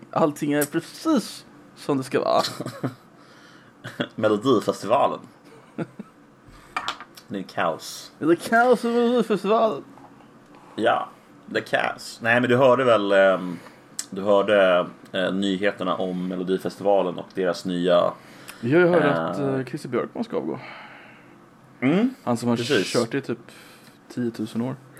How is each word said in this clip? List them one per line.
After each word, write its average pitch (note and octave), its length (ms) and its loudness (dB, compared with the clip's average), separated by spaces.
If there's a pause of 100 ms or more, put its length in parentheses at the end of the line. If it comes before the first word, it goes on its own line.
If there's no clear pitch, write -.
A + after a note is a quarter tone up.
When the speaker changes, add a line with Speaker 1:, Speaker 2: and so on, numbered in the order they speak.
(100)
Speaker 1:
Allting D3 420 0
är D3 120 0
precis - 800 -2 (320)
som C#3+ 220 -4
det C3 60 -4
ska C3 160 -2
vara. - 220 2 (400)
Speaker 2:
<laughs> - 1300 -12
Melodifestivalen. G#2+ 1040 2 (2000)
Det G2 100 -8
är F#2 40 -6
kaos. - 760 -6
Speaker 1:
Det - 60 -6
är E3 100 2
kaos A#3 500 2
i A#3 40 -2
Melodifestivalen. A3+ 960 0 (920)
Speaker 2:
Ja, A2+ 320 0 (380)
det G#2+ 120 -6
är A#2 60 -2
kaos. - 580 -4
Nej, A#2 180 4
men B2 100 2
du A#2+ 60 6
hörde B2+ 280 6
väl... G#2 280 4
Ehm... F#2 460 4 (520)
Du F#2+ 120 -8
hörde, G2 640 4 (260)
eh, F#2 200 -2
nyheterna F#2+ 640 -2
om F#2 320 -4
Melodifestivalen F#2 920 0
och - 160 -12
deras F2+ 300 -2
nya, F2 480 2 (480)
Speaker 1:
Jag A#2 100 -4 (100)
har F3 60 6
ju E3+ 60 4
hört E3+ 120 4
Speaker 2:
eh, D#3+ 200 0
Speaker 1:
att, - 140 -6
eh, C3+ 260 -4
Christer D3+ 240 -12
Björkman A#2+ 360 -4
ska - 120 -8
avgå. D#2 220 -6 (1200)
Speaker 2:
Mm, F#3+ 340 0 (100)
Speaker 1:
Han B2 120 0
som A#2+ 120 -4
har A#2+ 80 2
Speaker 2:
precis. A#2+ 360 0
Speaker 1:
kört A#2 220 0
i C#3 60 -2
typ B2 180 -6 (720)
tiotusen A2+ 540 -6
år. C3 140 -6 (240)